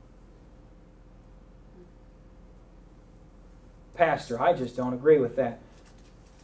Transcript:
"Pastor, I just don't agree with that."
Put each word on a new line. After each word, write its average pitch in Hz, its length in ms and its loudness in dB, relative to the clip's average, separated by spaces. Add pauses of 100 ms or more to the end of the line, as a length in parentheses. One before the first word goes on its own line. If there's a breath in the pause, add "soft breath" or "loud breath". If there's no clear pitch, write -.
(4000)
"Pastor, 135 440 0
I 170 120 2
just 127 240 -6
don't 127 180 -4
agree 143 240 6
with 120 160 -2
that." 120 240 -4 (840)